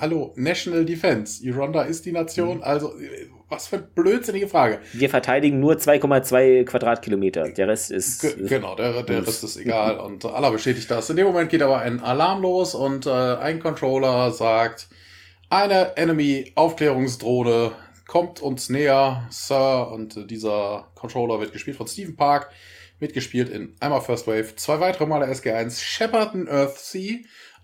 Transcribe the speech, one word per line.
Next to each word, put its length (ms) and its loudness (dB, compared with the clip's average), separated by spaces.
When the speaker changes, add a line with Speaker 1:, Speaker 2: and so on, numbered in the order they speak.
Speaker 1:
hallo, 360 -2
National 480 0
Defense. 640 -2
Uronda 340 -2
ist 240 -6
die 60 -6
Nation, 460 -2
Speaker 2:
Mhm. 40 -10
Speaker 1:
also, 260 -2
äh, 300 -14
was 180 -8
für 100 -6
eine 180 -8
blödsinnige 540 2
Frage. 320 4
Speaker 2:
Wir 180 2
verteidigen 500 2
nur 180 6
zwei 200 4
Komma 240 4
zwei 420 6
Quadratkilometer. 880 0
Der 180 0
Rest 220 -2
ist, 320 -4
Speaker 1:
Ge-, 260 -2
genau, 260 -2
der, 280 -2
der 160 -2
Speaker 2:
Wumms. 100 -4
Speaker 1:
Rest 160 -6
ist 140 -10
egal. 420 0
Und 240 -12
Allah 260 0
bestätigt 400 -2
das. 200 -2
In 60 0
dem 100 4
Moment 240 2
geht 120 4
aber 180 4
ein 200 -4
Alarm 400 0
los 340 0
und, 320 -2
äh, 40 0
ein 500 0
Controller 720 0
sagt, 580 0
„Eine 480 4
Enemy-Aufklärungsdrohne 1700 2
kommt 340 0
uns 300 -6
näher, 600 4
Sir.“ 600 0
Und, 240 -12
äh, 100 -12
dieser 680 -4
Controller 460 -2
wird 120 -6
gespielt 240 -10
von 100 -12
Stephen 300 -12
Park, 340 2
mitgespielt 500 -2
in 300 -10
einmal 200 0
First 260 -4
Wave, 300 -2
zwei 240 -2
weitere 260 0
Male 200 0
S 160 -6
G 100 -2
eins, 300 -4
Shepard 520 -2
in 140 -6
Earthsea, 680 -2